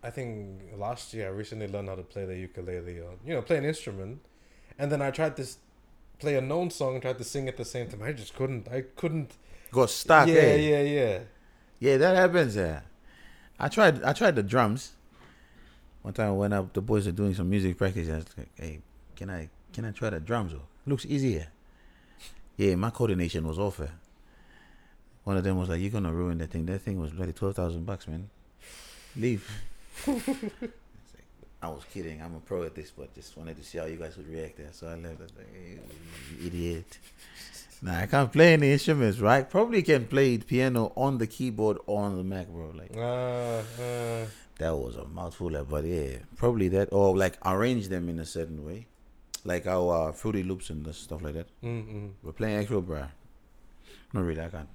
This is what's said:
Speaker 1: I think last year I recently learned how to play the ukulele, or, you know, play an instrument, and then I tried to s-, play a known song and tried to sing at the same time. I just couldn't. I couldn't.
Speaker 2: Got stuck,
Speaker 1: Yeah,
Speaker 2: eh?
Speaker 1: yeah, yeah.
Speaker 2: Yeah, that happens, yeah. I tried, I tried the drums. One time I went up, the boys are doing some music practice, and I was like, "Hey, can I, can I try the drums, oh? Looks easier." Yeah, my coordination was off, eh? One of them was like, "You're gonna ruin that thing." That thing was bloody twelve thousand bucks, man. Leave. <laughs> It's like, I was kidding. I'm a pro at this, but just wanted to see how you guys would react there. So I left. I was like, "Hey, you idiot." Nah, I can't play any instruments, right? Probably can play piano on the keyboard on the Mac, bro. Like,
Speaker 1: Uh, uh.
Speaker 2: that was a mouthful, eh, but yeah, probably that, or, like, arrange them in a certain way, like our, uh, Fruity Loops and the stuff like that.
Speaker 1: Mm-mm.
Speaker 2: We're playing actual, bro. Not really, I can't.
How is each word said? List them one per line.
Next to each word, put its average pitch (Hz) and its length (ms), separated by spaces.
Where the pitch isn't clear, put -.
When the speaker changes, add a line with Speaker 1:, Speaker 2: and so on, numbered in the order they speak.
Speaker 1:
I 127 80
think 107 500
last 113 340
year 110 160
I - 20
recently 104 380
learned 98 220
how 95 60
to 92 60
play 98 220
the 92 140
ukulele, 90 640
or, 85 120
you 160 80
know, 123 80
play 156 160
an 139 80
instrument, 117 540
and 143 120
then 143 120
I 139 80
tried 151 260
to 139 60
s-, - 160
play 147 180
a 131 40
known 165 300
song 131 240
and 127 80
tried 127 160
to 120 60
sing 135 220
at 127 120
the 120 80
same 123 240
time. 104 120
I 131 100
just 117 220
couldn't. 131 340
I 127 140
couldn't. 156 360
Speaker 2:
Got 120 200
stuck, 156 380
Speaker 1:
Yeah, 165 60
Speaker 2:
eh? 147 220
Speaker 1:
yeah, 151 240
yeah. 139 380
Speaker 2:
Yeah, 135 200
that 180 180
happens, 170 400
yeah. 80 240
I - 60
tried, 151 380
I 139 80
tried 180 240
the 110 80
drums. 113 480
One 101 120
time 110 140
I 101 40
went 101 220
up, 95 200
the 95 60
boys 104 280
are 87 40
doing 101 220
some 92 160
music 95 260
practice, 92 300
and 80 80
I 80 40
was 80 80
like, 69 160
"Hey, 78 260
can 95 140
I, 87 180
can 110 120
I 110 60
try 107 200
the 85 100
drums, 98 340
oh? 69 80
Looks 135 200
easier." 120 420
Yeah, 98 200
my 104 140
coordination 90 580
was 80 100
off, 98 220
eh? 73 80
One 98 120
of 92 60
them 95 160
was 90 100
like, 87 120
"You're 98 100
gonna 98 220
ruin 85 260
that 80 120
thing." 82 160
That 95 160
thing 95 180
was 78 100
bloody 85 220
twelve 98 240
thousand 85 280
bucks, - 220
man. 85 240
Leave. 117 340
<laughs> - 0
It's 262 220
like, - 960
I 85 80
was 71 240
kidding. 80 300
I'm 85 140
a 78 40
pro 90 220
at 80 140
this, 76 160
but 69 200
just - 240
wanted 80 200
to 76 80
see - 140
how 82 80
you 80 100
guys 80 200
would 78 120
react 80 300
there. 73 120
So 82 160
I 82 80
left. 82 240
I - 60
was - 120
like, - 160
"Hey, 90 260
you 85 60
idiot." 85 520
Nah, 87 200
I 95 60
can't 131 260
play 160 220
any 147 180
instruments, 139 480
right? 123 280
Probably 214 340
can 139 240
play 135 320
piano 123 580
on 135 220
the 113 100
keyboard 110 580
on 101 300
the 92 80
Mac, 95 240
bro. 82 260
Like, 87 220
Speaker 1:
Uh, 123 640
uh. 117 460
Speaker 2:
that 80 180
was 60 200
a - 100
mouthful, 82 500
eh, 71 60
but 73 220
yeah, 78 320
probably 117 360
that, 95 220
or, 98 240
like, 95 200
arrange 104 400
them 87 220
in 82 100
a 80 80
certain 78 400
way, 104 220
like 87 240
our, 87 400
uh, 78 40
Fruity 104 300
Loops 92 280
and 76 140
the 78 80
stuff - 300
like 73 120
that. 82 120
Speaker 1:
Mm-mm. 107 480
Speaker 2:
We're - 80
playing 107 260
actual, 104 240
bro. 80 220
Not 95 120
really, 80 160
I 82 80
can't. 80 260